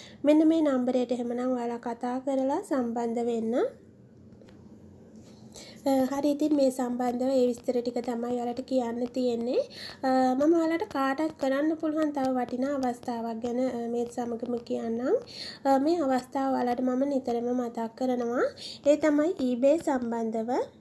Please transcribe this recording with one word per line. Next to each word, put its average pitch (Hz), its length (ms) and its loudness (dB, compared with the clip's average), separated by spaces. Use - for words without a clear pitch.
මෙන්න 302 240 6
මේ 330 140 4
නම්බරයට 254 500 0
එහෙමනම් 247 400 -4
ඔයාලා 240 260 -4
කතා 247 420 -6
කරලා 269 420 0
සම්බන්ධ 233 640 -2
වෙන්න. 226 280 -2
අ, 277 100 0
හරි, 285 240 0
ඉතින් 302 240 2
මේ 269 160 4
සම්බන්ධව 247 580 -2
ඒ 254 180 4
විස්තර 247 280 -2
ටික 240 260 -2
තමයි 240 280 -4
ඔයාලට 240 320 -4
කියන්න 240 460 -2
තියෙන්නේ. 247 540 0
අ, 262 60 2
මම 294 200 4
ඔයාලට 330 340 2
කාටත් 277 500 0
කරන්න 285 400 2
පුළුවන් 311 340 0
තව 269 200 0
වටිනා 254 440 -2
අවස්ථාවක් 240 640 -4
ගැන, 240 260 -2
අ, 247 220 -2
මේ 240 180 -2
සමගම 240 520 -6
කියන්නම්. 240 580 -2
අ, 269 160 6
මේ 320 220 4
අවස්ථාව 269 500 0
ඔයාලට 247 300 0
මම 254 220 0
නිතරම 247 480 0
මතක් 233 440 -2
කරනවා. 247 500 0
ඒ 294 100 8
තමයි 302 340 4
eBay 254 360 4
සම්බන්ධව 233 720 -2